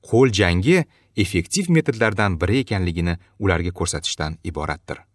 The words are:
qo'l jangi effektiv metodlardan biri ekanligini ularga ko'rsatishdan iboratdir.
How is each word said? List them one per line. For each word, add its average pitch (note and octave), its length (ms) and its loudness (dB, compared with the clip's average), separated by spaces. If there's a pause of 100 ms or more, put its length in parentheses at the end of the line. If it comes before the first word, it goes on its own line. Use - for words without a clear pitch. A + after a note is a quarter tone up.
qo'l B2 280 4
jangi G2 500 2 (340)
effektiv G#2+ 520 -2
metodlardan A2 680 2
biri G2 200 2
ekanligini F2 580 -2 (180)
ularga F2 360 0
ko'rsatishdan D#2+ 720 -6
iboratdir. D2+ 560 -8 (180)